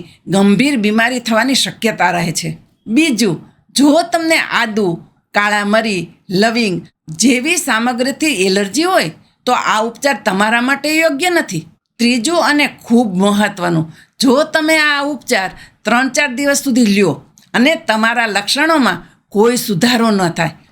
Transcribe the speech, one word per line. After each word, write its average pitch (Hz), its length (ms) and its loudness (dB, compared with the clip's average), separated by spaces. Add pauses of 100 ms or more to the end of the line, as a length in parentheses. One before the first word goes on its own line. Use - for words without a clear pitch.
(260)
ગંભીર 202 500 2
બીમારી 226 440 0
થવાની 233 340 0
શક્યતા 185 560 -2
રહે 175 220 -2
છે. 160 180 -6 (360)
બીજું, 226 500 2 (380)
જો 294 280 4
તમને 330 360 0 (140)
આદુ, 214 340 0 (480)
કાળા 208 300 0
મરી, 208 380 0 (280)
લવિંગ 214 460 0 (380)
જેવી 254 440 0
સામગ્રીથી 254 840 -2
એલર્જી 196 420 0
હોય, 330 260 0 (360)
તો 254 60 0 (120)
આ 196 160 0
ઉપચાર 233 440 -2
તમારા 214 380 0
માટે 277 280 -2
યોગ્ય 320 400 0
નથી. 302 340 -2 (360)
ત્રીજું 254 440 0
અને 285 220 2 (120)
ખૂબ 233 380 2
મહત્વનું, 190 680 0 (320)
જો 262 140 2 (120)
તમે 311 340 0
આ 294 240 0
ઉપચાર 240 480 -4 (300)
ત્રણ 240 280 0
ચાર 285 260 -2
દિવસ 285 280 0
સુધી 247 240 2
લ્યો 196 280 2 (400)
અને 247 180 2 (140)
તમારા 226 400 0
લક્ષણોમાં 214 760 0 (260)
કોઈ 233 280 2
સુધારો 233 540 0
ન 202 100 2 (100)
થાય, 165 260 -4 (160)